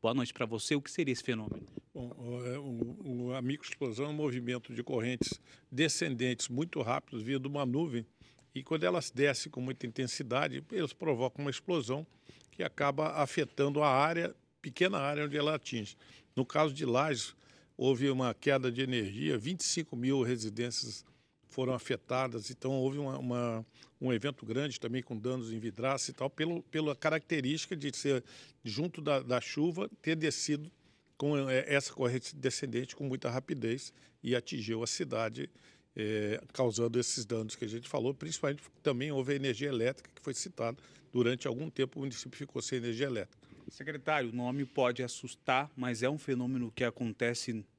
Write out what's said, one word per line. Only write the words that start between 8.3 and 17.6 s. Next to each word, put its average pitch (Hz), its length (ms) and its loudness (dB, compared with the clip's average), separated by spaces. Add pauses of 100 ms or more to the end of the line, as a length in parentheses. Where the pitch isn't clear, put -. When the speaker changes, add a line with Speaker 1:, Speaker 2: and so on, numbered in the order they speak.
Speaker 2:
e 131 80 -6
quando 156 220 0
elas 180 260 2
descem 139 400 2
com 123 120 -6
muita 131 260 -4
intensidade, 131 760 0 (100)
eles 180 200 0
provocam 139 540 0
uma 143 40 0
explosão 143 560 -2 (460)
que - 100 -6
acaba 143 520 0
afetando 143 680 2
a 147 80 6
área, 160 460 4 (260)
pequena 175 380 2
área 147 260 0
onde 147 120 -2
ela 151 180 4
atinge. 113 400 -6 (400)
No 131 100 2
caso 151 280 4
de 147 120 -4
Lages, 127 480 2 (440)